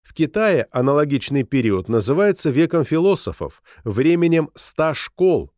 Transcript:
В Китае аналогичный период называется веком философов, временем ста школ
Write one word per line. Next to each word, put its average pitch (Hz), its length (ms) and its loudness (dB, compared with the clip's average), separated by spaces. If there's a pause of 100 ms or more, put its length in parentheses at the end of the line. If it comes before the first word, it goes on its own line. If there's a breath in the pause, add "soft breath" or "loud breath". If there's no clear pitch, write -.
В - 120 -20
Китае 165 580 0
аналогичный 139 720 0
период 107 440 0
называется 143 640 0
веком 160 340 0
философов, 156 800 -2 (220 soft breath)
временем 160 720 2
ста - 380 -4
школ 147 640 -2